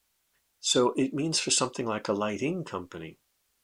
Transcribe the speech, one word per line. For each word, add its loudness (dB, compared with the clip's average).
So 4
it 2
means 0
for 0
something 0
like -2
a 2
lighting -2
company, -10